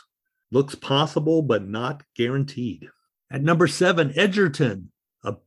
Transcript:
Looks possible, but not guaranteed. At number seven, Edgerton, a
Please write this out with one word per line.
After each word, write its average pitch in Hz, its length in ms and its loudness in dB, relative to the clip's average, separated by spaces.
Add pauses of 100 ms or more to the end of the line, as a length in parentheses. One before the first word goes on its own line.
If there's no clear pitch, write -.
(520)
Looks 139 220 2
possible, 156 640 0
but 113 260 0
not 123 360 -8 (120)
guaranteed. 127 760 -4 (420)
At 131 100 -6
number 165 240 4
seven, 170 480 2
Edgerton, 160 760 0 (320)
a 101 120 -6 (100)